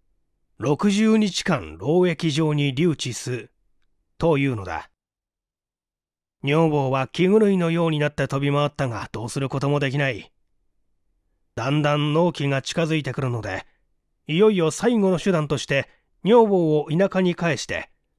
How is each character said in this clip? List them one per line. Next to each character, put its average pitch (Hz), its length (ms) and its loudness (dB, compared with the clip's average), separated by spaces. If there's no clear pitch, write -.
六 147 340 0
十 220 260 4
日 214 260 0
間 82 340 -4
労 156 280 2
役 165 260 0
場 151 220 0
に 143 220 0
留 170 140 2
置 131 240 -4
す、 123 360 -8
と 160 200 2
い 139 100 0
う 123 100 -2
の 95 80 -8
だ。 80 260 -10
女 151 240 4
房 139 240 0
は 131 160 -2
気 180 200 0
狂 214 200 4
い 196 80 2
の 170 160 0
よ 165 160 0
う 165 40 0
に 151 80 -2
な 147 100 0
っ 147 40 -18
て 135 140 -2
飛 139 140 -2
び 143 120 0
回 147 120 2
っ 143 100 -2
た 139 140 -2
が、 104 240 -8
ど 110 120 -8
う 117 40 -8
す - 100 -8
る 135 80 -4
こ 131 140 -4
と 139 80 0
も 143 100 0
で 139 100 -2
き 127 80 -4
な 143 120 0
い。 101 240 -10
だ 117 160 -4
ん 151 120 2
だ 147 160 2
ん 147 160 -2
納 165 180 2
期 139 160 -4
が 135 140 -2
近 - 220 -4
づ 160 120 -2
い 151 80 -2
て 135 80 -6
く 120 80 -8
る 135 100 -2
の 117 120 -4
で、 95 260 -8
い 156 120 -2
よ 214 140 6
い 196 60 0
よ 160 140 2
最 233 260 0
後 190 140 2
の 170 80 0
手 196 140 0
段 151 160 0
と 147 80 -2
し - 80 -8
て、 139 240 -2
女 226 220 6
房 170 340 2
を 147 100 -6
田 180 220 2
舎 185 80 -2
に 180 160 2
帰 160 220 -2
し - 100 -10
て、 87 240 -8